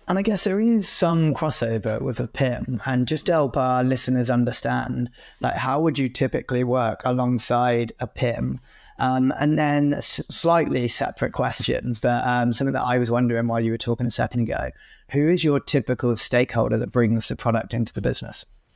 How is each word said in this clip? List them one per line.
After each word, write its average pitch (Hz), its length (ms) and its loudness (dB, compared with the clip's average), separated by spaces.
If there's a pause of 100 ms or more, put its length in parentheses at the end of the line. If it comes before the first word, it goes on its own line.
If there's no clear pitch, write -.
and 185 100 0
I 196 40 0
guess 208 220 0
there 196 160 0
is 220 280 2
some 165 460 2
crossover 113 680 -2
with 131 200 -4
a 113 60 -4
pim. 123 600 -2
And 127 200 0
just 156 200 -4
to 175 60 2
help 147 260 2
our 127 260 2
listeners 127 460 0
understand, 123 800 0 (300)
like, - 160 -2
how 131 260 0
would 156 160 2
you 131 100 0
typically 127 560 -2
work 120 400 0
alongside 123 960 0
a 123 60 -6
pim? 127 520 -2 (400)
Um, 131 400 2
and 151 200 2
then 147 340 2
a - 60 -2
s-, - 320 -6
slightly 151 580 2
separate - 460 -4
question, 123 640 -2
but, 120 260 0
um, 123 280 2
something 135 180 -2
that 135 100 -2
I 127 140 0
was 123 140 2
wondering 120 360 2
while 117 140 0
you 113 120 0
were 113 60 -2
talking 120 280 -2
a 117 40 -2
second 120 320 -2
ago, - 280 -2 (400)
who 147 180 2
is 170 160 2
your 143 160 4
typical 123 560 0
stakeholder 120 600 0
that 113 120 -4
brings 113 380 2
the 127 80 -4
product 113 380 -2
into 117 180 -2
the - 80 -6
business? - 460 -4 (300)